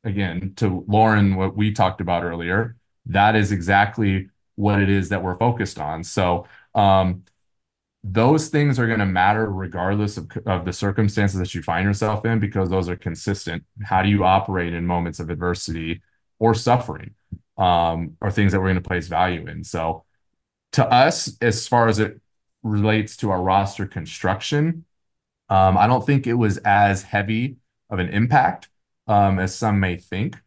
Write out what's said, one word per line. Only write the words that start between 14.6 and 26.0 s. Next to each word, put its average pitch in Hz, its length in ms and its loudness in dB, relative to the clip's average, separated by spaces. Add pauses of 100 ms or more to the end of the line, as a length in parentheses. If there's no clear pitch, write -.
in 85 100 -4
moments 87 340 -4
of 85 120 -8
adversity 82 720 -6 (340)
or 113 160 2
suffering, 120 600 -2 (420)
um, 85 640 0
are 104 80 -2
things 98 220 2
that 95 100 0
we're 95 60 0
gonna 92 140 0
place 87 260 -6
value 85 400 -2
in. 78 160 -12
So 80 400 -6 (680)
to 135 120 4
us, 135 560 2
as 117 260 0
far 117 200 4
as 104 100 2
it 104 240 -2 (400)
relates 107 560 0
to 107 140 -2
our 92 100 0
roster 95 460 0
construction, 147 1000 -4 (640)
um, 95 260 4
I 95 120 4
don't 123 180 2